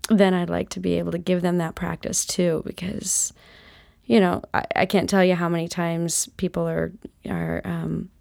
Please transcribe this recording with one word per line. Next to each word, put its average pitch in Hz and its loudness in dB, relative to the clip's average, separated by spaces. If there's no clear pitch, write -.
then 196 6
I'd 175 0
like 175 -2
to - -10
be 180 0
able 175 -2
to 170 -4
give 180 0
them 180 2
that 165 -2
practice - -4
too, 175 0
because, - -4
you 233 6
know, 180 2
I, - 0
I - 4
can't 190 2
tell 196 4
you 180 6
how 175 0
many 170 0
times 170 -2
people 170 -2
are, 165 -2
are, 170 -2
um 165 -4